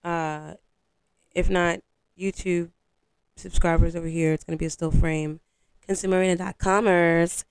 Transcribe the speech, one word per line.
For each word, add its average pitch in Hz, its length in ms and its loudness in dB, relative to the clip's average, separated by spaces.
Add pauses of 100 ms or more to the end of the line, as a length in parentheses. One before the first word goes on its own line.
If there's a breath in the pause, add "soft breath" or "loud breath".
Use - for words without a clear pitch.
Uh, 156 500 -6 (800)
if - 160 0
not, 175 300 0 (380)
YouTube 175 520 -4 (640)
subscribers 170 640 2
over 170 100 -8
here, 160 260 0
it's 156 120 -4
gonna 165 120 -6
be 160 100 -4
a 160 40 -4
still 160 220 -4
frame. 156 480 2 (480)
Consumerarena 185 500 0
dot 185 200 -10
comers. 175 920 2